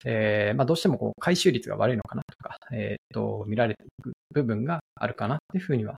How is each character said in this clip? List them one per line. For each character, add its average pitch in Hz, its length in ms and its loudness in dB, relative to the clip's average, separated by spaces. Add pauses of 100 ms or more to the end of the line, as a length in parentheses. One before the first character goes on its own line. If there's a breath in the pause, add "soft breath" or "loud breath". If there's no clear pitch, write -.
え 107 480 2
ー、 131 40 0
ま 135 60 4
あ、 - 20 4
ど 147 80 4
う 165 40 2
し - 40 -6
て 214 60 4
も 147 100 4
こ 110 120 -2
う - 100 -6
回 175 160 2
収 180 160 4
率 120 180 -2
が 101 80 -4
悪 113 160 4
い 117 40 0
の 101 60 -4
か - 120 -10
な 131 120 -4
と - 100 -20
か、 - 200 -14 (160)
え 104 200 -4
ー - 20 -6
っ - 20 -12 (160)
と、 107 340 -4
見 107 80 -2
ら 117 120 2
れ 107 80 -2
て - 80 -20
い - 200 -20
く 123 100 -8 (200)
部 147 100 2
分 113 200 0
が 160 160 -2 (160)
あ - 120 -4
る 107 60 -2
か - 140 -4
な 131 80 0
っ - 20 -4 (140)
て 190 60 -2
い 185 40 0
う - 20 -12
ふ - 80 -2
う 135 60 4
に 110 80 0
は 104 120 -8